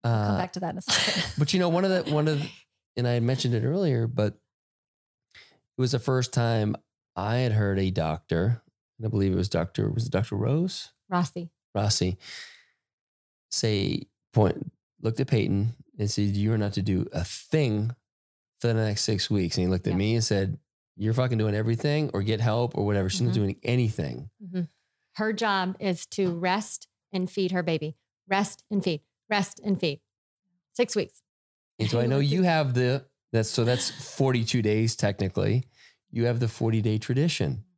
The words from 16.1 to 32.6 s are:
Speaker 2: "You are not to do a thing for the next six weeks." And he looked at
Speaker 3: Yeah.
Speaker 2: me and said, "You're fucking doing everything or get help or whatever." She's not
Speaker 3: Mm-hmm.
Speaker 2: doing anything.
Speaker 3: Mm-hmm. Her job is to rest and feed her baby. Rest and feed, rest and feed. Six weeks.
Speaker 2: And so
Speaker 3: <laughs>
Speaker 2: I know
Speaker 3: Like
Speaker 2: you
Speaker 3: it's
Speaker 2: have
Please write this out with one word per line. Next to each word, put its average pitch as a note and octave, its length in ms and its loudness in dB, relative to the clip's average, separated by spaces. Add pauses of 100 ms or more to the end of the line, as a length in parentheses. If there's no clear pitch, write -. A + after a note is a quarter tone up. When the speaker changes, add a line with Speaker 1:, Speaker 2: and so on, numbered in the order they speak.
Speaker 2:
"You G#2 180 0
are A2+ 40 0
not G#2 160 -2
to G2+ 80 -2
do F#2 320 0
a E2+ 100 -2
thing A#2 720 0 (640)
for A#2+ 80 0
the A#2 60 2
next A2 300 0
six G#2+ 260 -2
weeks." F#2 280 0
And F#2 100 2
he - 40 2
looked F#2 140 -2
at F2+ 60 0
Speaker 3:
Yeah. F2 60 0
Speaker 2:
me G#2+ 180 2
and A2+ 80 2
said, G2 340 0 (380)
"You're G#2+ 180 -2
fucking B2 240 0
doing G#2+ 160 2
everything A#2 600 0
or G2 100 -2
get G#2+ 180 0
help A#2 340 0
or G2+ 100 0
whatever." G2+ 240 2
She's F#2+ 120 -2
not A#2+ 120 2
Speaker 3:
Mm-hmm. A#2 100 2
Speaker 2:
doing F#2+ 200 0
anything. F#2+ 680 -2 (140)
Speaker 3:
Mm-hmm. F3+ 180 -6 (560)
Her A3 160 -2
job G3 460 0
is F#3 280 -2
to F#3 260 -2
rest F3+ 540 -2 (240)
and F#3 180 -4
feed F#3 220 -2
her F3+ 100 0
baby. D#3+ 340 -2 (320)
Rest G3 440 0
and G3 120 0
feed, D#3+ 180 0 (280)
rest G3+ 340 -2
and G3 160 0
feed. D3 200 -2 (760)
Six B3 220 -2
weeks. - 260 -4 (560)
Speaker 2:
And A2 140 0
so A#2 80 2
Speaker 3:
<laughs> - 20 2
Speaker 2:
I B2 60 2
know C3+ 100 2
Speaker 3:
Like C#3+ 120 2
Speaker 2:
you E3+ 100 2
Speaker 3:
it's F3+ 80 4
Speaker 2:
have D#3 260 2